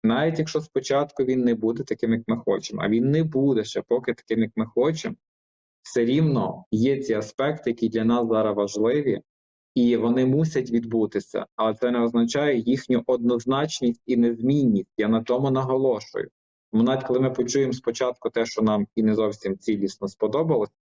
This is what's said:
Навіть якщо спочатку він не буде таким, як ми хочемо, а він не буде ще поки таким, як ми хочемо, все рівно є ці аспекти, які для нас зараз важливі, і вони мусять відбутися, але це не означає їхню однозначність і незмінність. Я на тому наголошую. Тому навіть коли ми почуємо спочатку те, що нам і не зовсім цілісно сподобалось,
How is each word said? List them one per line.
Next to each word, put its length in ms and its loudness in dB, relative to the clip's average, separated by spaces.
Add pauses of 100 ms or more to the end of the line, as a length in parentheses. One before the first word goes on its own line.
Навіть 360 0
якщо 220 -4
спочатку 600 -2
він 180 0
не 140 2
буде 280 -2
таким, 300 -2
як 140 -2
ми 100 0
хочемо, 460 -4
а 60 0
він 220 2
не 120 2
буде 400 0
ще 180 -6
поки 320 -2
таким, 260 -4
як 160 0
ми 100 -2
хочемо, 500 -2 (680)
все 240 0
рівно 680 0
є 320 2
ці 100 -2
аспекти, 560 -2
які 200 -2
для 140 0
нас 240 2
зараз 280 2
важливі, 680 0 (540)
і 220 4
вони 280 2
мусять 460 0
відбутися, 760 -2 (100)
але 180 0
це 180 -2
не 80 0
означає 600 0
їхню 480 0
однозначність 1000 0
і 120 0
незмінність. 800 2
Я 100 0
на 160 2
тому 280 0
наголошую. 800 -2 (420)
Тому 120 2
навіть 200 0
коли 160 0
ми 100 2
почуємо 440 0
спочатку 560 -4
те, 160 0
що 160 -4
нам 340 2
і 80 0
не 120 4
зовсім 420 -2
цілісно 500 -4
сподобалось, 640 -2 (300)